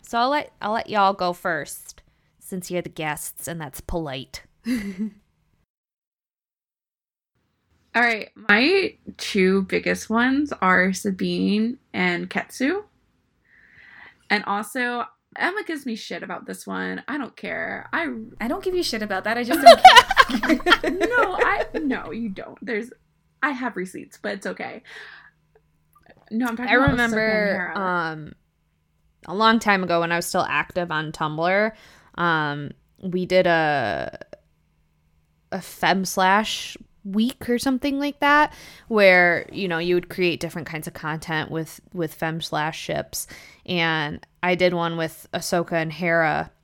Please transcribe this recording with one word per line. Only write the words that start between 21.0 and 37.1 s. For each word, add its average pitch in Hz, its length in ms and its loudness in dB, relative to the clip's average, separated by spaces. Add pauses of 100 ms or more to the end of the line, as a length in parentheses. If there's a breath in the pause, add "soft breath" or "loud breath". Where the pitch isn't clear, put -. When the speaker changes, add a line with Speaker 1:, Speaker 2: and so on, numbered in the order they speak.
Speaker 2:
I, 403 300 0 (160)
no, 233 300 -4
you 226 160 -6
don't. - 360 -12
There's, 226 260 -6 (520)
I 294 80 0
have 247 260 -6
receipts, - 460 -10
but 208 120 -4
it's 202 120 -10
okay. - 360 -10 (1500 loud breath)
No, 233 160 0
I'm 226 100 -2
talking 240 160 -4
Speaker 1:
I 240 40 6
Speaker 2:
about 269 140 8
Ahsoka - 0 -
and - 20 2
Speaker 1:
remember, 220 600 2 (200)
Speaker 2:
Hera. 180 60 -4
Speaker 1:
um, 165 540 -2 (960)
a 165 80 -8
long 220 240 6
time 202 240 4
ago 170 180 2
when 170 120 0
I 170 40 2
was 175 100 -2
still 175 220 0
active 165 440 -2
on 156 180 -2
Tumblr, 170 600 0 (420 soft breath)
um, 151 560 0 (320)
we 180 240 -2
did 180 220 4
a, 143 680 2 (1300)
a 185 100 -6
femme 185 440 0
slash 196 720 2 (280)
week 214 440 -2